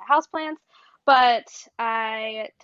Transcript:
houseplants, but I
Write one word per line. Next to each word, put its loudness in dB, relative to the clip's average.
houseplants, -2
but 4
I -6